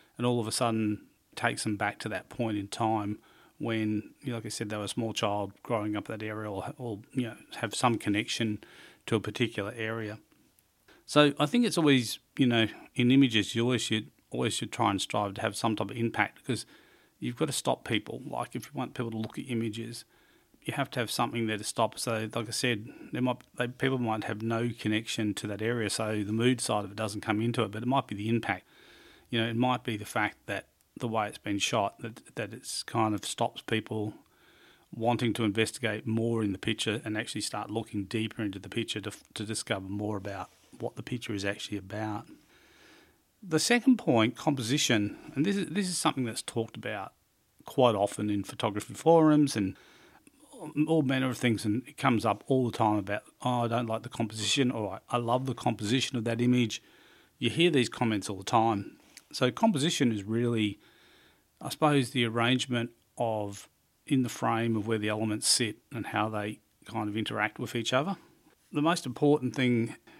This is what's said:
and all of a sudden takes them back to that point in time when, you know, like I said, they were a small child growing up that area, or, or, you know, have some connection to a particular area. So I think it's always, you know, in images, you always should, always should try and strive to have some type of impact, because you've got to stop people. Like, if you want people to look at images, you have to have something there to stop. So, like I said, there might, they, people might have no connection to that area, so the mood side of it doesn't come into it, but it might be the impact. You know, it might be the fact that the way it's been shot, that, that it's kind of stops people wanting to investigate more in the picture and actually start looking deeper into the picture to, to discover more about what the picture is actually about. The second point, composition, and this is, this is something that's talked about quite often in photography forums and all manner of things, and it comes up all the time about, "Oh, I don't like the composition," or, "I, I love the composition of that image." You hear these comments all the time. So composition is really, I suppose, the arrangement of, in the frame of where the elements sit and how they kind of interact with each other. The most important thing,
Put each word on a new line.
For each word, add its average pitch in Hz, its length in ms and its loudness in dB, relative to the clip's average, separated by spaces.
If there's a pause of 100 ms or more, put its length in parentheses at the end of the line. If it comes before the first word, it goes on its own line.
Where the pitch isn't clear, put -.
(160)
and 120 100 -2
all 120 140 2
of 107 60 -4
a 110 60 -4
sudden 110 520 0 (320)
takes 117 280 0
them 107 120 -2
back 104 220 -2
to - 100 -6
that 98 220 -8
point 113 260 -4
in 101 120 -4
time 107 500 -2 (400)
when, 110 440 -2 (180)
you 127 100 -8
know, 117 80 -4
like 110 80 -10
I - 20 -10
said, 104 220 -6
they 107 60 -4
were 104 60 -4
a 101 60 -6
small 113 240 -4
child 101 400 0 (100)
growing 107 320 -2
up 104 140 -6
that 110 120 -8
area, 107 300 -6
or, 95 280 -6
or, 117 200 -6 (140)
you 123 160 -2
know, - 80 -12 (220)
have 110 180 -4
some 120 200 4
connection 107 640 0 (480)
to - 80 2
a 107 60 4
particular 107 560 -2
area. 110 420 -6 (880)
So 147 320 6
I 147 80 4
think 240 180 2
it's 180 140 0
always, 135 400 6 (180)
you 135 100 4
know, 117 200 6 (300)
in 123 160 6
images, 123 420 6
you 113 80 2
always 123 200 2
should, 110 280 -2 (200)
always 120 240 0
should - 180 -6
try 110 180 2
and 98 100 2
strive 101 340 -2
to 104 80 -6
have 110 120 0
some 113 220 0
type 101 160 -4
of - 40 -10
impact, 110 420 0
because - 280 -4 (540)
you've 120 160 -4
got 160 100 0
to 139 60 -2
stop - 320 -2
people. 117 420 -4
Like, 123 300 -6
if 120 80 -8
you - 100 -20
want 127 200 -6
people 117 180 -4
to 113 60 -4
look 110 200 -6
at - 100 -8
images, 113 580 -6 (560)
you - 100 -6
have 139 200 -2
to - 60 -4
have 113 140 -2
something 117 340 -2
there 110 120 -2
to 104 40 -10
stop. - 380 -2
So, 110 340 -4
like 117 140 -4
I - 20 -10
said, 117 380 -2 (240)
there 120 100 -2
might, 123 140 0 (220)
they, 123 100 -2
people 131 300 -2
might 110 260 -2
have 110 180 -6
no 117 340 -2
connection 107 580 -2
to - 120 -8
that 101 160 -6
area, 113 260 0
so 107 360 -2
the 101 80 -4
mood 120 280 2
side 104 240 0
of 98 60 -10
it 101 60 -16
doesn't 107 240 -4
come 107 200 0
into 117 220 0
it, 101 80 0
but 110 140 -8
it 120 40 -2
might 131 200 0
be 104 80 -8
the 104 120 -4
impact. 113 380 0 (640)
You 117 100 0
know, 113 60 0
it 117 100 -4
might 123 280 2
be 113 120 -4
the 104 80 -10
fact 107 420 -2
that 98 200 -6 (340)
the 123 80 -2
way 110 180 0
it's 101 120 -10
been 101 200 -4
shot, 101 420 0
that, - 360 -14
that 107 160 -6
it's - 300 -8
kind 110 320 2
of 98 100 -4
stops - 380 -4
people 110 500 -2 (840)
wanting 117 380 2
to 120 100 -2
investigate 110 640 0
more 113 380 0
in 101 80 0
the 92 60 -6
picture 110 440 -2
and 107 140 -4
actually 110 240 -6
start 104 300 -6
looking 107 340 -4
deeper 110 380 -4
into 98 160 -4
the 95 100 -12
picture 113 320 -4
to, 101 100 -8 (220)
to - 120 -8
discover 101 440 -4
more 104 300 -4
about 98 320 -8 (300)
what - 160 -8
the 123 60 -10
picture 120 300 -8
is 101 140 -4
actually 101 320 -4
about. 104 480 -6 (1160)
The 160 160 0
second 240 380 6
point, 113 400 4
composition, 123 800 2 (180)
and 135 120 2
this 202 100 2
is, 202 120 -2
this 185 200 -2
is 175 80 -4
something 135 300 0
that's 110 160 -6
talked - 340 -6
about 107 380 -8 (500)
quite 123 300 6
often 104 340 0
in 101 160 0
photography 104 480 -4
forums 151 640 6
and 98 220 0 (1080)
all 160 140 4
manner 131 300 2
of 120 80 -4
things, 117 260 2
and 110 240 0
it - 80 -20
comes 117 300 2
up 104 220 2
all 127 220 2
the - 60 -6
time 107 220 4
about, 101 240 -4 (180)
"Oh, 123 220 0
I 120 60 0
don't 120 180 0
like 110 160 -4
the 117 80 -10
composition," 110 600 0
or, 101 380 -4
"I, - 80 0
I - 20 0
love 120 280 0
the 123 80 -2
composition 113 640 0
of 110 60 -2
that 117 180 0
image." 123 400 4 (560)
You 120 100 2
hear 170 220 4
these 131 180 4
comments 110 400 0
all 101 80 -6
the 95 80 -12
time. 110 540 2 (340)
So 127 180 0
composition 151 640 2
is 101 120 -4
really, 110 540 0 (800)
I - 120 -10
suppose, 143 400 2
the 120 160 2
arrangement 120 640 0 (260)
of, 107 500 -4 (400)
in 131 180 2
the 120 40 -2
frame 117 480 0
of 104 100 -2
where 113 120 0
the 104 100 -2
elements 107 400 -2
sit 113 300 2 (120)
and 117 180 -8
how 110 200 0
they 107 320 -6 (240)
kind 107 240 -4
of 104 80 -4
interact 107 420 -2
with 123 160 -6
each 120 200 -2
other. 165 240 0 (540)
The 147 100 0
most 170 240 0
important 131 500 2
thing, 120 380 2 (260)